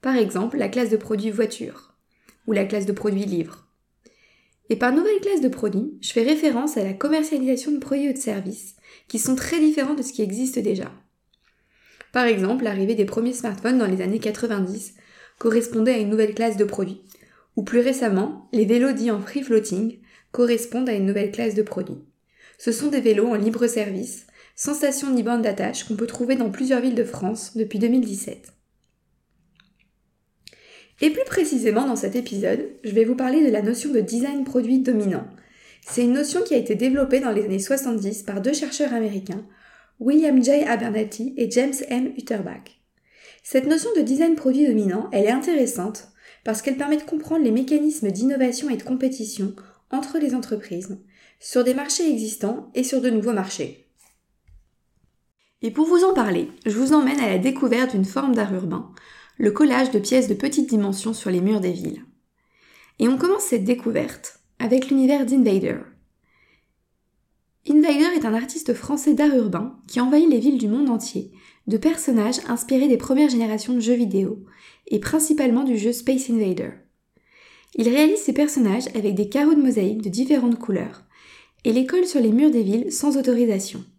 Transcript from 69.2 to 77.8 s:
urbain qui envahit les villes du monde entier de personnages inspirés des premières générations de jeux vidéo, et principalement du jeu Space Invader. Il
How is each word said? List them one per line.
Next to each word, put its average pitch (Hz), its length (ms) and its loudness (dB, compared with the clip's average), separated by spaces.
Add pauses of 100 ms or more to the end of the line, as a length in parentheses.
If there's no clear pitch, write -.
urbain 208 420 -2 (120)
qui 240 100 -4
envahit 294 300 4
les 247 100 4
villes 262 180 2
du 220 120 0
monde 262 200 2
entier - 440 -4 (340)
de 208 80 0
personnages 247 720 0
inspirés 254 400 0
des 254 80 6
premières 277 340 2
générations 226 440 0
de 240 80 0
jeux 226 120 2
vidéo, 196 520 0 (420)
et 208 140 0
principalement 285 640 2
du 240 120 0
jeu 214 140 0
Space 262 380 -2
Invader. 202 400 0 (1080)
Il 233 140 2